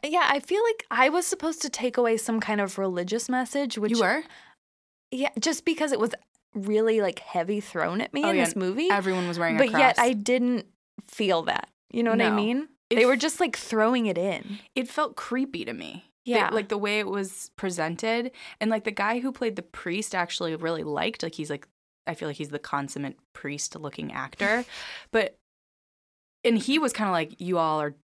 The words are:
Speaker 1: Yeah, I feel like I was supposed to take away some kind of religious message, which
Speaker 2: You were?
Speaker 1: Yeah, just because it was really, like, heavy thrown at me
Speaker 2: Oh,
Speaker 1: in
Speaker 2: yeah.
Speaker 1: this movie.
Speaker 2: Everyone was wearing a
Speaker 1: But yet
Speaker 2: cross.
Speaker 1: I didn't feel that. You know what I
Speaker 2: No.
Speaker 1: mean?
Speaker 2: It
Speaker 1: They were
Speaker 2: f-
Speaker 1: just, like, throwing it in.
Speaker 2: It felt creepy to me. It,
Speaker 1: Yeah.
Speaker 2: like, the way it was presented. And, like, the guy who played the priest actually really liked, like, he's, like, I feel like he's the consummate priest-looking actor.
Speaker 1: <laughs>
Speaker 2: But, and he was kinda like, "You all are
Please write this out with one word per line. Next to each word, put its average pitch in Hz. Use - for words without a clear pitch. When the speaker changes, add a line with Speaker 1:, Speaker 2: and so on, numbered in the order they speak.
Speaker 1:
Yeah, 311
I 285
feel 392
like 453
I 254
was 349
supposed 330
to 294
take 247
away 233
some 226
kind 214
of 196
religious 190
message, 254
which 214
Speaker 2:
You 233
were? 226
Speaker 1:
Yeah, 269
just -
because 311
it 233
was 220
really, 214
like, 190
heavy 185
thrown 170
at -
me 285
Speaker 2:
Oh, 302
Speaker 1:
in 294
Speaker 2:
yeah. 262
Speaker 1:
this -
movie. 208
Speaker 2:
Everyone 185
was 170
wearing 165
a -
Speaker 1:
But 262
yet 247
Speaker 2:
cross. 240
Speaker 1:
I 262
didn't 240
feel 185
that. -
You 233
know 233
what 226
I 220
Speaker 2:
No. 214
Speaker 1:
mean? 240
Speaker 2:
It 240
Speaker 1:
They 233
were 254
Speaker 2:
f- 254
Speaker 1:
just, 302
like, 330
throwing 226
it 175
in. 196
Speaker 2:
It 254
felt 302
creepy 262
to -
me. -
It, 240
Speaker 1:
Yeah. 220
Speaker 2:
like, 208
the 208
way 208
it 202
was 190
presented. 190
And, 214
like, 220
the 220
guy 214
who 254
played 226
the -
priest 190
actually 175
really 160
liked, 156
like, 160
he's, 151
like, 143
I 156
feel 156
like 143
he's 147
the 147
consummate 143
priest-looking 143
actor. 202
Speaker 1:
<laughs> -
Speaker 2:
But, 220
and 233
he 277
was 277
kinda 208
like, 160
"You 180
all 156
are 147